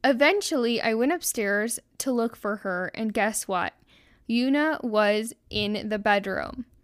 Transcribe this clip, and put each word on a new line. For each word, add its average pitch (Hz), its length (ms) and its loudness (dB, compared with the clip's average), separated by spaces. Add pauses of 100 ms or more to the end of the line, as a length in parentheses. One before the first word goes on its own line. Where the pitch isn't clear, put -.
Eventually, 269 800 2
I 226 120 0
went 247 180 2
upstairs 214 640 -2 (200)
to - 120 -4
look 233 240 0
for 208 220 -4
her, 185 360 -4
and 220 220 -4
guess 214 320 0
what? - 260 -2 (560)
Yuna 277 540 2
was 214 500 2 (160)
in 208 400 -4
the 208 100 -2
bedroom. 202 680 -2 (200)